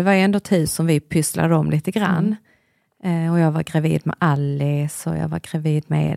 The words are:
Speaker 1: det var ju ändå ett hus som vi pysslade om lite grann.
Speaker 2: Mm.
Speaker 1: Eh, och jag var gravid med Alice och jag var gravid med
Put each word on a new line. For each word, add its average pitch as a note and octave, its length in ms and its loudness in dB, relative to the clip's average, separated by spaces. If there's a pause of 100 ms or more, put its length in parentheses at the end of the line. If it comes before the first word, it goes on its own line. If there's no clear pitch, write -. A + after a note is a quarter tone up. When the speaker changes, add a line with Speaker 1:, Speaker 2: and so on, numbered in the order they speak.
Speaker 1:
det F3 40 0
var G3 80 4
ju F#3+ 80 4
ändå G3 160 2
ett - 160 -4
hus E3 220 2
som E3 120 0
vi D#3 140 2
pysslade D#3+ 560 0
om D#3 140 0
lite D3+ 200 -2
grann. G3 460 0 (680)
Speaker 2:
Mm. E3 220 0
Speaker 1:
Eh, E3 60 0
och F3 60 2
jag E3 140 4
var D#3+ 100 -2
gravid D#3+ 440 -2
med - 120 -4
Alice C#3+ 920 -2
och D#3+ 60 -4
jag D#3 120 -4
var E3 120 -6
gravid D#3 460 -2
med D3+ 300 0